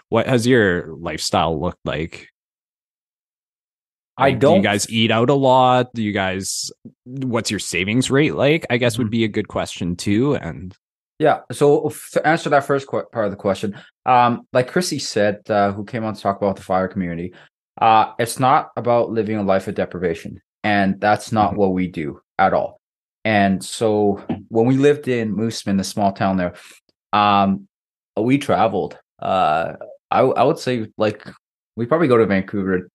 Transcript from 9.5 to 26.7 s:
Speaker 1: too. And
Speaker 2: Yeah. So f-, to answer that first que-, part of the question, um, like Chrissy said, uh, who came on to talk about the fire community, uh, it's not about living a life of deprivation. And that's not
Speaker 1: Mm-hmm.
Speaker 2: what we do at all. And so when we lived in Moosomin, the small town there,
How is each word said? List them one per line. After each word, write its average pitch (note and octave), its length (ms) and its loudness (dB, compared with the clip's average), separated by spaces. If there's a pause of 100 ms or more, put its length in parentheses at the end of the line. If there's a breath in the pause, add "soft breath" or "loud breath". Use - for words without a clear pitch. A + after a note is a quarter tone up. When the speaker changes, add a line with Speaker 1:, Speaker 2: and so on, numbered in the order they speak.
Speaker 1:
too. A2+ 400 0
And E2 360 -10 (460)
Speaker 2:
Yeah. D3 220 2 (100)
So D3 380 2
f-, - 240 -14
to - 120 -2
answer D#3+ 260 0
that C#3+ 140 2
first C#3 220 -2
que-, A2 160 -4 (100)
part A2+ 120 -2
of G2 80 -2
the G2 40 -10
question, G2 400 -4 (300 loud breath)
um, B2 460 4
like B2+ 160 2
Chrissy F3+ 320 -2
said, G#2 400 -2 (100)
uh, G2+ 220 2
who G#2 120 -8
came A2 200 -8
on G#2+ 100 -4
to - 60 -16
talk G2 160 0
about G2 180 0
the - 80 -16
fire F#2 240 -2
community, F2 480 -8 (460 loud breath)
uh, A2+ 400 4
it's - 180 -4
not C3+ 380 2
about A#2 340 0
living A2 260 -2
a G#2 60 -2
life F#2+ 240 0
of G2+ 80 -6
deprivation. F2+ 680 -6 (220)
And G2+ 380 0
that's G#2+ 320 0
not G#2+ 180 2
Speaker 1:
Mm-hmm. G2+ 100 -6
Speaker 2:
what F#2+ 120 2
we F2+ 160 -2
do D#2 320 -8 (180)
at F#2 160 4
all. - 260 -4 (440)
And G2 400 2
so G#2 580 0 (260)
when A2+ 180 2
we C3 100 2
lived C#3+ 320 2
in A2+ 260 -2
Moosomin, G#2 440 -4
the F#2+ 60 0
small G2+ 280 -2
town F#2+ 240 0
there, F2+ 180 -2 (580 loud breath)